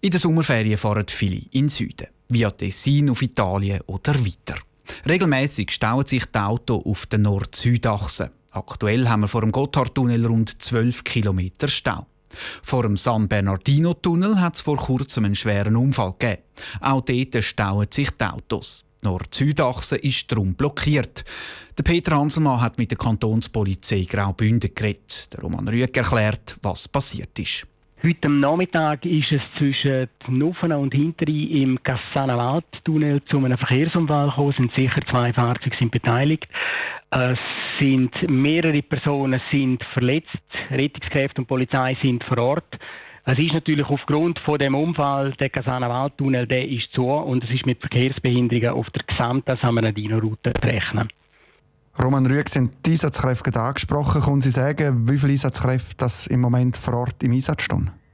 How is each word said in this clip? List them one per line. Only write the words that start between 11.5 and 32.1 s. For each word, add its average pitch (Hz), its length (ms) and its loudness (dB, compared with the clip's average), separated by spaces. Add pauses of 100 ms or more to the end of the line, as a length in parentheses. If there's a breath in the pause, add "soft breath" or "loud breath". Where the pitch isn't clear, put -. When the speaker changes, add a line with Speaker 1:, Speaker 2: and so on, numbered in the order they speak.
Speaker 1:
Stau. 117 380 -4 (580 loud breath)
Vor 127 200 0
dem 104 120 2
San 107 320 2
Bernardino-Tunnel 165 1120 2
hat's 175 220 0
vor 147 160 0
kurzem 127 480 -2
einen 98 100 0
schweren 104 400 0
Unfall 117 420 2
gegeben. 120 260 -2 (360 loud breath)
Auch 135 220 0
dort 123 420 -2
stauen 104 460 0
sich 139 220 -2
die - 120 -4
Autos. - 640 -6 (160)
Die - 60 -2
Nord-Süd-Achse 135 880 0
ist - 340 -4
darum 98 220 0
blockiert. 143 720 -2 (520 loud breath)
Der - 60 -2
Peter 170 320 2
Hanselmann 143 460 2
hat 117 160 0
mit 117 140 0
der 113 60 -4
Kantonspolizei 110 1080 0
Graubünden 104 680 0
geredet. - 600 -6
Der - 80 -14
Roman - 260 -6
Rüegg 123 300 0
erklärt, 107 640 0
was - 260 -4
passiert - 500 -6
ist. - 300 -8 (340)
Speaker 2:
Heute 160 260 0
am 143 120 4
Nachmittag 156 640 2
ist 160 260 0
es 143 120 2 (160)
zwischen 135 500 0 (220)
Nuffena 156 480 0
und 139 160 -2
Hinterrhein 151 560 0
im 135 340 2
Cassana-Waldtunnel 139 1400 0